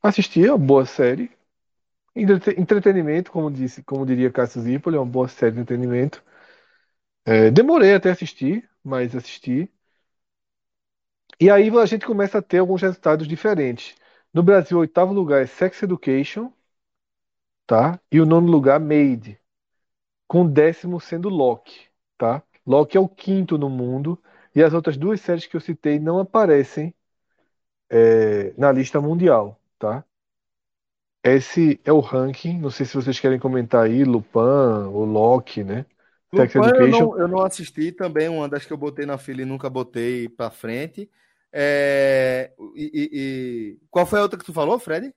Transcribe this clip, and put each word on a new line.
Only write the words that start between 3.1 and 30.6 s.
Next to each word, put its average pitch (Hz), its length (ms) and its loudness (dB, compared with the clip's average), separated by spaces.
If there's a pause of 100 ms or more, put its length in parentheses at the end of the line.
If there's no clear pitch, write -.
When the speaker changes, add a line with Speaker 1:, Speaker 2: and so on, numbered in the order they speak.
Speaker 1:
como 156 200 -4
disse, 131 320 -8
como 135 240 -6
diria 127 260 0
Cássio 120 300 -4
Zirpoli, 143 340 -4
é 143 40 -2
uma 127 60 -4
boa 123 220 -4
série 113 280 -2
de 120 40 -8
entretenimento. 123 640 -4 (1000)
É, 110 260 6
demorei 220 440 6
até 185 160 2
assistir, 175 580 -6 (140)
mas 127 320 -6
assisti. 131 560 -8 (1700)
E 180 100 8
aí 202 200 6
a 226 160 4
gente 220 200 -4
começa 202 320 -2
a 196 40 -4
ter 180 160 -2
alguns 185 240 0
resultados 160 460 -2
diferentes. 156 680 -4 (380)
No 165 100 0
Brasil, 180 360 4
o - 20 2
oitavo 175 320 0
lugar 147 300 2
é 127 40 -2
Sex - 360 -6
Education, 180 680 -4 (1120)
tá? 131 340 0 (100)
E 151 100 4
o 160 60 4
nono 170 240 4
lugar, 143 300 4
Made, 139 580 -2 (880)
com 175 160 2
o 170 60 2
décimo 165 520 0
sendo 175 280 -8
Loki, 131 580 -4 (300)
tá? - 260 -4 (240)
Loki 147 300 2
é 190 40 4
o 190 80 0
quinto 185 500 -4
no 143 100 -4
mundo, 131 500 -6 (360)
e 151 80 4
as 156 100 4
outras 160 240 -4
duas 185 240 -4
séries 170 260 -6
que - 100 -12
eu 160 40 -6
citei 151 380 -4
não 165 200 -4
aparecem, 170 760 0 (960)
é, 110 680 4
na 139 160 2
lista 131 280 -2
mundial, 147 600 0 (180)
tá? 113 260 -6 (1160)